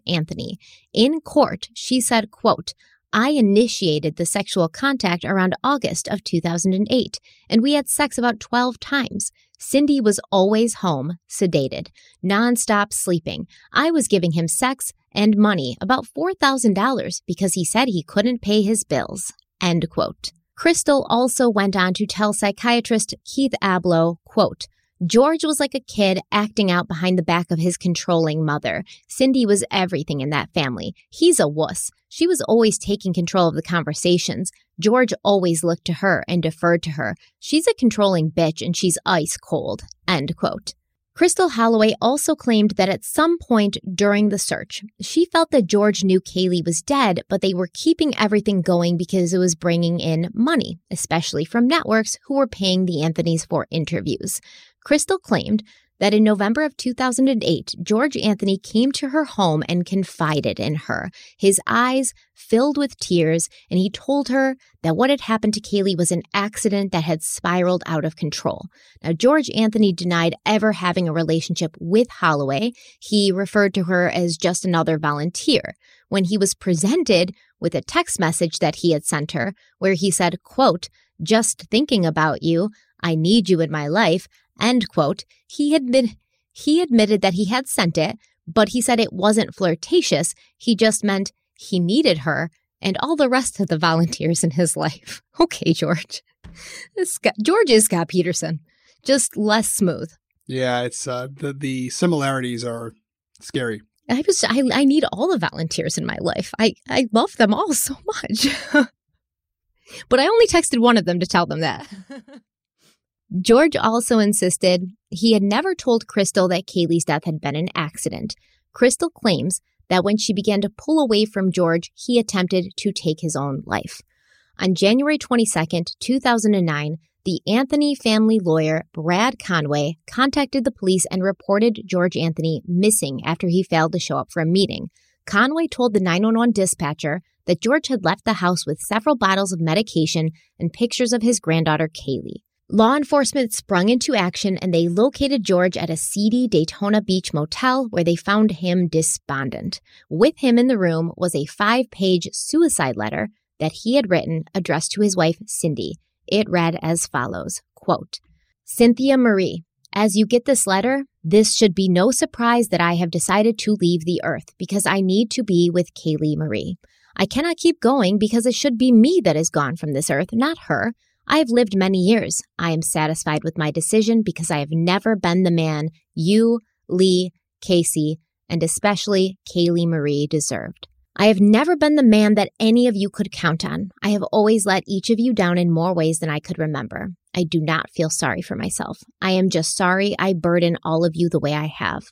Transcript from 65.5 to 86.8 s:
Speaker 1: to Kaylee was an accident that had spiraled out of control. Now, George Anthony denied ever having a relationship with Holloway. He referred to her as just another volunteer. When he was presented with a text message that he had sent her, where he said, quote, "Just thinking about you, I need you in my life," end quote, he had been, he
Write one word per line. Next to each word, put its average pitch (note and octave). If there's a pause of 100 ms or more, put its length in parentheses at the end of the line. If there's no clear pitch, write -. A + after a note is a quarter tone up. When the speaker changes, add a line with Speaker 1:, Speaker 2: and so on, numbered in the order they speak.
Speaker 1:
to G#3
Kaylee G3
was E3+
an E3+ (100)
accident G3+
that D#3+
had E3
spiraled F3+
out D#3+
of D#3+
control. - (360)
Now, E3
George C4+
Anthony G#3+
denied E3+ (100)
ever G#3+
having F3
a D#3
relationship D#3+
with F#3
Holloway. D3 (260)
He G3+
referred G3
to F#3+
her F3+
as F3
just F3+
another D#3+
volunteer. D#3 (340)
When F#3+
he G#3
was F#3+
presented F#3 (280)
with E3+
a C#3+
text -
message E3
that D#3+
he E3+
had D3
sent D3+
her, D3 (260)
where F#3+
he F3+
said, F3
quote, A3 (340)
"Just A3
thinking A3
about D#3
you, E3 (320)
I E3
need F3
you F3
in D3+
my D3+
life," F3+ (320)
end A#3
quote, D#3 (240)
he D4
had C4
been, A#3+ (360)
he D#4